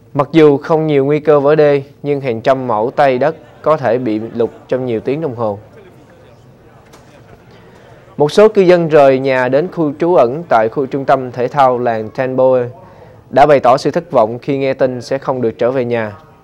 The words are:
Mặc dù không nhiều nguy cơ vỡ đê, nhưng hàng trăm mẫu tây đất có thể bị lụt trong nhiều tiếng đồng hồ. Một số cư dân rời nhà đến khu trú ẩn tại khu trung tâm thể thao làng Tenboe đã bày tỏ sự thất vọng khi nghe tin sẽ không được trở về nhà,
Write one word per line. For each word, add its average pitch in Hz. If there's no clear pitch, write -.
Mặc 143
dù 151
không 156
nhiều 143
nguy 147
cơ 147
vỡ 143
đê, 147
nhưng 143
hàng 117
trăm 131
mẫu 113
tây 135
đất 151
có 151
thể 123
bị 107
lụt 113
trong 127
nhiều 113
tiếng 139
đồng 143
hồ. 107
Một 147
số 208
cư 202
dân 175
rời 139
nhà 131
đến 147
khu 156
trú 175
ẩn 139
tại 113
khu 135
trung 139
tâm 131
thể 123
thao 131
làng 113
Tenboe 131
đã 143
bày 143
tỏ 127
sự 147
thất 170
vọng 117
khi 139
nghe 135
tin 127
sẽ 135
không 127
được 113
trở 147
về 131
nhà, 113